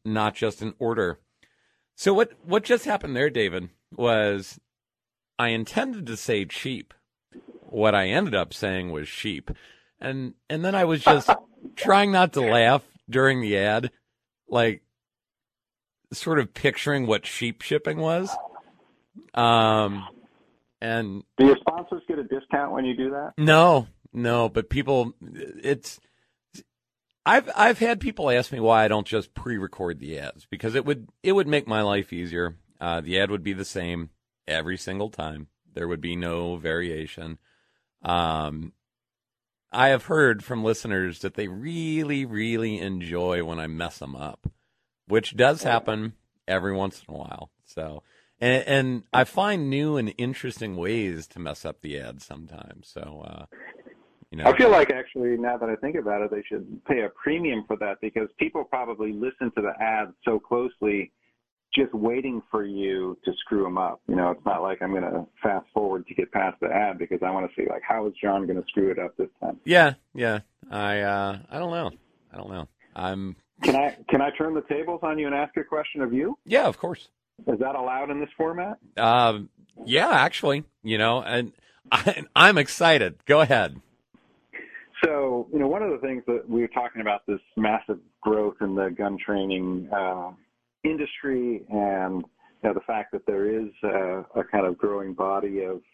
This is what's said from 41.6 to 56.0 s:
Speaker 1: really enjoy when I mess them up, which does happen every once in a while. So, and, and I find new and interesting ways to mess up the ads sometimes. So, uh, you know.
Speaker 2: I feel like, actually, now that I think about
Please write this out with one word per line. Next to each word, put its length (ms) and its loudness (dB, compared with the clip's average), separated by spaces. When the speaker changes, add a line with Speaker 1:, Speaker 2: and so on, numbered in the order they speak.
Speaker 1:
really 560 -2
enjoy 640 -2
when 160 -6
I 60 -6
mess 320 -8
them 180 -12
up, 320 -10
which 300 0
does 260 4
happen 520 -2
every 260 0
once 320 -4
in 80 -16
a 40 -10
while. 320 -14
So, 360 -12
and, 260 2
and 360 0
I 120 6
find 440 0
new 300 0
and 180 -2
interesting 600 -6
ways 520 -2
to 100 -18
mess 280 -10
up 160 -10
the 180 -10
ads 240 -14
sometimes. 640 -20
So, 360 -14
uh, 320 -18
you 60 -10
know. 60 -6
Speaker 2:
I 120 6
feel 140 8
like, 200 6
actually, 460 -2
now 200 -2
that 120 -4
I 80 -2
think 200 -6
about 260 -2